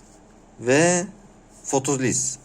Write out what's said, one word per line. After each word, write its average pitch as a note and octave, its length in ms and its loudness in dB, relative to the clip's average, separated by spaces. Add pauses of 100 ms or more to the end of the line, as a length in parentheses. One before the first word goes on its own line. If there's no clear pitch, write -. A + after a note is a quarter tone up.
(600)
ve E3 460 2 (580)
fotoliz. C3 800 -2